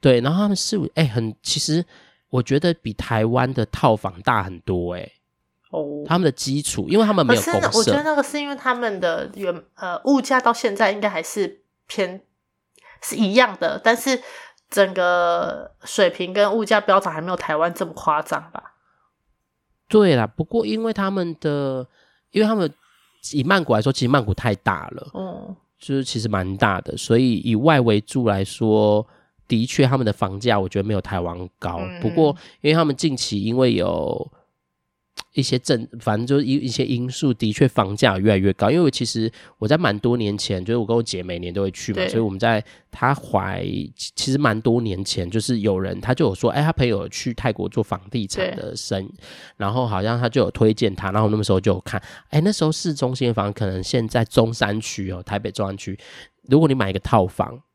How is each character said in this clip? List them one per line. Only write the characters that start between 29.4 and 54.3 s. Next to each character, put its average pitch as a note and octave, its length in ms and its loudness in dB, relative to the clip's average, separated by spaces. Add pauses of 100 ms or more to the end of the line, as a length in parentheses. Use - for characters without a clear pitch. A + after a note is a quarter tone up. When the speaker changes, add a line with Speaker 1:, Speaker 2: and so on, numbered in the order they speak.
Speaker 1:
的 A2+ 180 0
确 C3 220 2
他 B2+ 100 2
们 C3 80 0
的 G#2 80 0
房 G2 280 -4
价 A2 180 2
我 F#2+ 100 -2
觉 G2+ 120 -2
得 G2+ 80 -2
没 A2 40 -2
有 G2 80 0
台 F#2+ 200 -4
湾 F2 280 -8 (120)
高。 F2 180 -6
Speaker 2:
嗯。 F2+ 220 -10
Speaker 1:
不 A2+ 100 -2
过 D#3+ 240 4 (260)
因 D3 80 0
为 D#3 60 4
他 E3 100 4
们 C#3 120 0
近 D3 200 -2
期 G2+ 260 -4
因 A2+ 140 -2
为 B2+ 180 4
有 F2 540 -2 (1040)
一 C#3 100 0
些 B2+ 160 0
政-， A#2+ 280 0 (140)
反 G#2+ 160 0
正 A#2 100 -2
就 C#3 120 2
是 D3 60 0
一-， C3 100 0 (100)
一 C3 40 -2
些 A#2+ 160 -2
因 B2 260 -2
素， B2+ 240 0
的 G#2+ 180 0
确 C3+ 140 4
房 G#2 300 2
价 G#2+ 180 4
有 F#2+ 60 -2
越 G#2 100 4
来 G2+ 60 6
越 F#2+ 160 4
高。 G2+ 180 2
因 E3 120 2
为 D3 80 4
其 - 140 -4
实 A2 260 -2 (280)
我 G#2+ 80 -4
在 C#3+ 100 4
蛮 C#3+ 220 0
多 A#2+ 180 0
年 G#2 220 -2
前， F#2 260 -4
就 G#2+ 80 -2
是 A#2+ 40 2
我 A2+ 100 -2
跟 A2+ 100 2
我 A#2+ 60 2
姐 F#2+ 200 -6
每 F2+ 160 -8
年 F2 140 -8
都 G2 100 -2
会 G2 100 0
去 - 200 -8
嘛， F#2 40 -2
Speaker 2:
对。 F#3 120 -2
Speaker 1:
所 G#2+ 100 -2
以 A2+ 40 2
我 G#2+ 80 0
们 F#2+ 80 -6
在 A2+ 260 0 (260)
她 C3+ 240 0
怀-， F#2+ 480 -4 (340)
其-， - 200 -12
其 - 160 -2
实 C3+ 60 2
蛮 A#2+ 220 2
多 A#2 200 2
年 G2 240 -4
前， F2+ 240 -4
就 G#2+ 120 -2
是 A#2 200 -2
有 G2+ 180 2
人 F#2 220 -4
他 A2 140 -2
就 D3 120 0
有 G2 80 0
说， A#2 160 0
哎， C#3+ 120 0
他 D#3 100 2
朋 C3+ 140 0
友 G#2+ 120 0
有 F#2 100 -6
去 - 260 -6
泰 A#2+ 180 -2
国 F#2+ 160 -4
做 G#2 140 -2
房 G2+ 180 -4 (100)
地 A2 160 -4
产 - 300 -4
的 - 200 -10
生 - 280 -4
意， G2 40 -14
Speaker 2:
对。 - 160 -20 (320)
Speaker 1:
然 G2+ 160 -2
后 B2+ 140 0
好 G2+ 160 -2
像 A#2 180 0
他 A#2+ 80 0
就 A#2+ 140 2
有 - 100 2
推 A2 200 4
荐 G#2+ 220 0
他， F#2+ 160 -6
然 G2+ 100 2
后 A2 80 4
我 G#2+ 80 2
那 G#2+ 60 0
时 G2 80 0
候 F#2+ 100 4
就 F#2+ 140 2
有 F#2 60 -6
看， G2+ 200 -6 (300)
哎， D3 140 4
那 G#3 80 4
时 - 100 0
候 D#3 80 4
市 D#3 240 -2
中 C3 200 -2
心 B2+ 140 0
的 A#2 60 2
房 G#2 180 0
可 G#2 140 -2
能 F#2 160 -2
现 A#2 240 0
在 A2+ 180 0
中 A#2 300 2